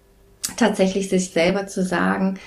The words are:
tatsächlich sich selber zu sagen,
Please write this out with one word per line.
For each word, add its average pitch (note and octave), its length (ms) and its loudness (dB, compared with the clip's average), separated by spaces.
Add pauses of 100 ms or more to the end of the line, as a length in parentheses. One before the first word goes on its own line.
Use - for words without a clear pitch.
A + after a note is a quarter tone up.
(560)
tatsächlich G3 540 2
sich F#3 200 2
selber F#3+ 360 0
zu F#3+ 180 -4
sagen, F#3+ 600 0